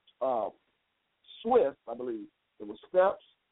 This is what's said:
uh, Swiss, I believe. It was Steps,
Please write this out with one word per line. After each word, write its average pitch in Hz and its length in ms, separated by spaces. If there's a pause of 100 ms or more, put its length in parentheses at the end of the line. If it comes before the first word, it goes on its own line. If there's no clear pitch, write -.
(200)
uh, 120 280 (920)
Swiss, 220 320 (140)
I 117 60
believe. 120 300 (340)
It 107 80
was 104 120 (100)
Steps, 185 340 (300)